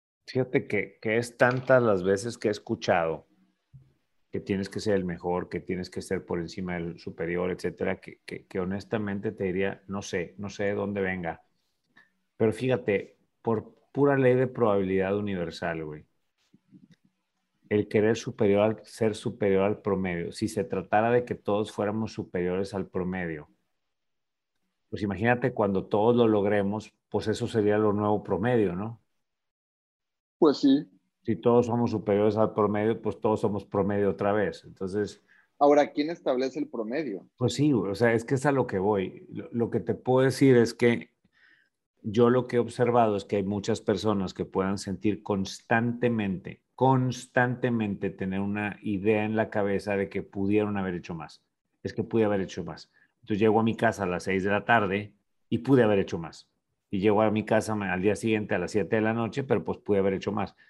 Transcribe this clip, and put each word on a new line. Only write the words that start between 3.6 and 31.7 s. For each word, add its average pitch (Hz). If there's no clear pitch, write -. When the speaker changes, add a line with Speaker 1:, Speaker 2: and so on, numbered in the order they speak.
Speaker 1:
que 90
tienes 95
que 98
ser 104
el 92
mejor, 87
que 87
tienes 90
que 95
ser 90
por 92
encima 87
del 85
superior, 90
etcétera, 92
que, -
que, -
que 98
honestamente 101
te 101
diría, 95
no 101
sé, 90
no 101
sé 101
de 101
dónde 101
venga. 92
Pero 110
fíjate, 117
por 107
pura 139
ley 127
de 127
probabilidad 98
universal, 87
güey, 76
el 104
querer 110
superior 101
al, 110
ser 107
superior 98
al 101
promedio, 90
si -
se 101
tratara 104
de 120
que 104
todos 104
fuéramos 107
superiores 92
al 92
promedio, 87
pues 90
imagínate 117
cuando 98
todos 110
lo 120
logremos, 104
pues 98
eso 110
sería 104
lo 107
nuevo 104
promedio, 101
¿no? 110
Speaker 2:
Pues 147
sí. 139
Speaker 1:
Si 113
todos 120
somos 117